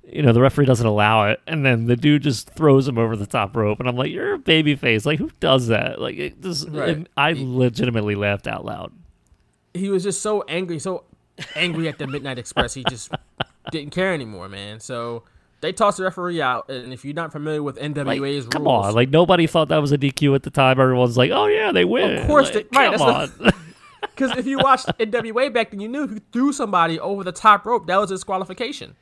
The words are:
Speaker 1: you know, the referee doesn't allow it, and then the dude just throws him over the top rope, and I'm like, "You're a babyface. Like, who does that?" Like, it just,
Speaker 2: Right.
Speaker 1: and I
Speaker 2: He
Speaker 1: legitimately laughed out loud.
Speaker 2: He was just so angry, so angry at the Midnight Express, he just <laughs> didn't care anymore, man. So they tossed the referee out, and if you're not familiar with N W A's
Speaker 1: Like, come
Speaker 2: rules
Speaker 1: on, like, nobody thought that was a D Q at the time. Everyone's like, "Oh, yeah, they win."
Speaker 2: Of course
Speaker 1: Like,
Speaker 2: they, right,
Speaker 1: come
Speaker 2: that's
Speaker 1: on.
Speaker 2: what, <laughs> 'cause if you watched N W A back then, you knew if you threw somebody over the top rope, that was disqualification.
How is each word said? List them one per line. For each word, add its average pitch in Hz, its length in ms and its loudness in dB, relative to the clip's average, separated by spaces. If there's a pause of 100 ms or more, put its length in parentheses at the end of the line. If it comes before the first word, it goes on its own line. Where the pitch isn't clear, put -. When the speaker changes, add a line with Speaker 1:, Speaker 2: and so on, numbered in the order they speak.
Speaker 1:
you - 180 -4
know, 123 100 8
the 117 80 6
referee 135 260 4
doesn't 120 200 4
allow 104 420 4
it, 113 180 0
and 156 180 -4
then 117 220 2
the 120 100 4
dude 143 260 2
just 135 280 -2
throws 139 380 4
him 120 100 -4
over 113 180 0
the 101 100 -4
top 107 300 -4
rope, 104 240 0
and 123 80 -2
I'm 120 80 -4
like, 139 140 -2
"You're 392 240 -4
a 339 40 -6
babyface. 147 680 2
Like, 147 120 0
who 311 120 -6 (100)
does 131 280 2
that?" - 320 -2
Like, - 160 -6
it - 260 -10
just, 165 260 -8
Speaker 2:
Right. 147 220 -4
Speaker 1:
and 156 260 -6
I 147 180 -4
Speaker 2:
He 135 100 -6
Speaker 1:
legitimately 120 720 -2
laughed 101 320 -4
out 98 160 -8
loud. - 280 -12 (800)
Speaker 2:
He 196 160 -6
was 190 140 0
just 196 200 -4
so 214 260 -2
angry, 170 320 -6
so 185 240 -8 (500)
angry 165 340 -2
at 147 100 -8
the 147 80 -8
Midnight 131 320 -8
Express, - 360 -4
he 135 100 -12
just 120 280 -6 (280)
<laughs> - 300 -12
didn't 147 220 -8
care 185 200 -2
anymore, 107 360 -10
man. 101 320 -14
So 117 420 -10 (380)
they 170 120 -4
tossed 202 260 0
the 190 60 -6
referee 175 380 -4
out, 127 260 -2
and 127 240 -12
if 123 120 -18
you're 143 100 -10
not 165 180 -8
familiar 151 300 -6
with 143 160 -8
N 147 140 -6
W 139 320 -2
A's 139 220 -4
Speaker 1:
Like, 117 40 -12
come - 140 -4
Speaker 2:
rules 107 220 4
Speaker 1:
on, 104 80 0
like, 127 160 4
nobody 165 360 4
thought 156 220 2
that 160 100 2
was 143 140 0
a 147 60 2
D 139 120 0
Q 139 240 2
at 139 80 0
the 147 80 -10
time. 131 300 4
Everyone's 123 360 4
like, 127 140 4
"Oh, 415 160 2
yeah, 427 240 2
they 180 140 4
win." 226 340 2
Speaker 2:
Of - 80 -2
course 285 260 4
Speaker 1:
Like, - 180 -2
Speaker 2:
they, 262 80 4
right, - 200 4
Speaker 1:
come - 0 -
Speaker 2:
that's 135 420 2
Speaker 1:
on. - 40 -12
Speaker 2:
what, 233 100 6 (300)
<laughs> - 320 -14
'cause 254 200 0
if 254 100 -2
you 269 120 -2
watched 262 400 2
N 220 140 -2
W 226 260 -4
A 277 120 0
back 220 200 -2
then, 202 100 -12
you 208 80 -8
knew 277 140 -6
if 220 80 -6
you 214 100 -12 (120)
threw 262 200 2
somebody 180 460 0
over 196 240 -4
the 185 100 -6
top 202 320 4
rope, 214 220 -2
that 180 120 0
was 202 120 0
disqualification. 190 920 -8